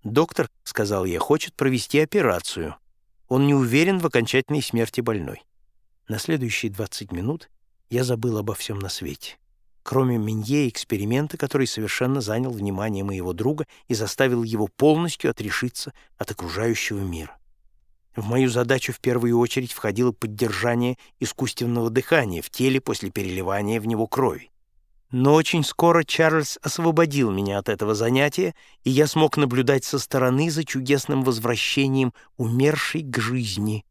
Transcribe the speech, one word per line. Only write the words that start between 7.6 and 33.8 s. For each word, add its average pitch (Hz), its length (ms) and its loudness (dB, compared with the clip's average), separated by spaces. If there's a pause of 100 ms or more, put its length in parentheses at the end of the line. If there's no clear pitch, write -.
я 123 160 0
забыл 120 320 -2
обо 104 180 -4
всём - 240 -8
на 95 120 -8
свете, - 480 -10 (440)
кроме 127 360 2
Менье 110 480 0
и - 20 0
эксперимента, 117 680 -2
который 135 280 0
совершенно 127 540 -2
занял 117 300 -2
внимание 101 540 -4
моего 92 280 -4
друга 139 340 -2 (220)
и 127 60 -2
заставил 117 480 0
его 110 260 -2
полностью 156 600 2
отрешиться - 640 -6 (240)
от - 120 -6
окружающего 104 680 -2
мира. 82 420 -6 (760)
В 107 100 -6
мою 127 220 2
задачу 123 440 0
в - 80 -12
первую 120 380 2
очередь 120 340 0
входило 113 400 0
поддержание 120 840 -2 (220)
искусственного 120 680 -2
дыхания 113 520 2
в - 80 -12
теле 131 300 2
после 101 300 -6
переливания 98 680 -2
в 107 60 -8
него 113 200 0
крови. 123 440 -2 (640)
Но 131 220 6
очень 160 300 4
скоро 170 400 4
Чарльз 160 580 2
освободил 151 680 2
меня 101 280 -2
от 101 100 -4
этого 107 260 0
занятия, 139 600 2 (300)
и 135 60 2
я 143 160 4
смог 156 300 2
наблюдать 135 480 2
со 143 140 -4
стороны 131 520 2
за 156 140 -4
чудесным 135 600 0
возвращением 127 880 0 (240)
умершей 135 640 0
к 123 160 -4
жизни. 110 720 -4